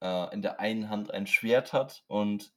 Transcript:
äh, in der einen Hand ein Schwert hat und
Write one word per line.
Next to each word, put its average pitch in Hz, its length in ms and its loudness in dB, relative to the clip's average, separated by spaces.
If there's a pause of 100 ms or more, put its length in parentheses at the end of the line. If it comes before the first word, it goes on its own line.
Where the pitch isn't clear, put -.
äh, 90 320 0
in 101 80 -4
der 95 200 -2
einen 110 280 0
Hand 104 220 -2
ein 98 160 -2
Schwert 120 460 2
hat 139 340 0
und 104 500 -2